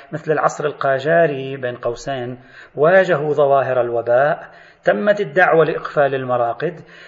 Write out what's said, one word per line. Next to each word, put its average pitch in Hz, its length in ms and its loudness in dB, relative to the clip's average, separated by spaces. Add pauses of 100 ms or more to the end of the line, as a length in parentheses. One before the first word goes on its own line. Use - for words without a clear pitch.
(120)
مثل 156 200 -6
العصر 147 320 0
القاجاري 139 920 0
بين 123 200 -6
قوسين 123 600 -8 (360)
واجهوا 160 580 2
ظواهر 135 480 2
الوباء، 120 720 0 (340)
تمت 208 360 0
الدعوة 160 440 4
لإقفال 139 500 -2
المراقد. 127 640 -4 (280)